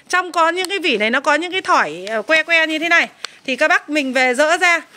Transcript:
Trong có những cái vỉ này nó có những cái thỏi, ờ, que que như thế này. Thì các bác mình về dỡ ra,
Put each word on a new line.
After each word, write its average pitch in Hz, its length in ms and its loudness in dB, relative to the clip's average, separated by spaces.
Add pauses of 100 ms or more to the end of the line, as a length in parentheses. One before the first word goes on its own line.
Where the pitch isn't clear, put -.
Trong 359 220 -2
có 330 180 2
những 359 200 -4
cái 392 100 -4
vỉ 311 180 0
này 214 120 -2
nó 254 100 0
có 294 160 0
những 330 160 -4
cái 370 100 -4
thỏi, 185 480 0
ờ, 220 120 -4
que 311 220 2
que 320 240 2
như 311 120 -4
thế 339 100 -4
này. 320 200 2 (360)
Thì 262 100 -4
các 302 120 2
bác 359 220 0
mình 285 240 -2
về 254 200 2
dỡ 302 240 2
ra, 339 240 2 (160)